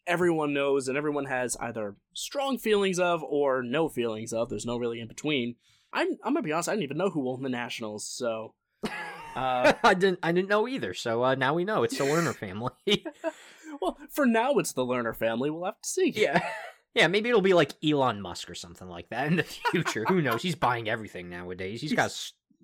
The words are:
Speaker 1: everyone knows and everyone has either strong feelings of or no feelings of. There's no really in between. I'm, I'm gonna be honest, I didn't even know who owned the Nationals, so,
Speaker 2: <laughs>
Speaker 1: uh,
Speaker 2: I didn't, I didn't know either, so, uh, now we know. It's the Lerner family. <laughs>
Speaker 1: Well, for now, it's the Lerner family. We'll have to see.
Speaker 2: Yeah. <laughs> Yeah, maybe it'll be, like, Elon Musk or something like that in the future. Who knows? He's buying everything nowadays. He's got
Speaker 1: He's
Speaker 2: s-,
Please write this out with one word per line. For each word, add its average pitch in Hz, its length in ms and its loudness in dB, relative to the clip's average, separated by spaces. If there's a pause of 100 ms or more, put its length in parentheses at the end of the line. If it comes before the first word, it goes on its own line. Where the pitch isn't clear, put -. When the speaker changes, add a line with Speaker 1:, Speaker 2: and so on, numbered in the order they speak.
Speaker 1:
everyone 170 480 2
knows 139 340 2
and 131 100 0
everyone 147 280 -2
has 127 340 -2
either 110 360 -6 (180)
strong 277 440 -4
feelings 196 420 2
of 175 240 2
or 135 400 2
no 143 260 0
feelings 113 440 -4
of. 117 160 0
There's 117 160 -6
no 120 120 -2
really 117 220 -4
in 117 80 -10
between. 120 480 -2 (380)
I'm, 339 160 0 (140)
I'm 233 100 0
gonna 320 100 0
be 160 80 -2
honest, 165 180 0
I 165 40 0
didn't 208 100 0
even 143 140 -4
know 190 120 2
who 139 200 -2
owned 131 160 -6
the 135 40 -4
Nationals, 117 580 -6
so, 113 460 -4 (160)
Speaker 2:
<laughs> - 140 -20 (520)
Speaker 1:
uh, 127 380 4 (100)
Speaker 2:
I 226 100 8
didn't, 180 300 2
I 160 80 2
didn't 185 180 2
know 214 180 4
either, 156 260 -4
so, 117 300 0
uh, 131 120 4
now 135 180 2
we 170 100 0
know. 196 200 0
It's 113 140 0
the 139 60 0
Lerner 147 320 2
family. 120 720 -2
<laughs> 294 60 -18 (680)
Speaker 1:
Well, 349 160 -2 (140)
for 294 160 2
now, 233 300 4
it's 165 160 0
the 131 120 0
Lerner 120 300 0
family. 113 340 0
We'll 165 160 -6
have 208 160 -6
to - 80 -8
see. 359 260 2
Speaker 2:
Yeah. 175 320 4
<laughs> - 40 -6 (420)
Yeah, 220 140 6
maybe 214 220 2
it'll 240 120 6
be, 190 120 6
like, 165 180 6 (100)
Elon 135 400 4
Musk 87 280 -10
or 87 40 -12
something 87 360 -14
like 87 220 -12
that 127 160 -2
in 170 100 2
the 147 60 2
future. - 680 -2
Who 185 120 4
knows? 117 200 0
He's 180 140 -2
buying 120 340 0
everything 101 400 -6
nowadays. 90 500 -8
He's 151 140 -4
got 123 180 2
Speaker 1:
He's - 0 -
Speaker 2:
s-, - 220 -10 (300)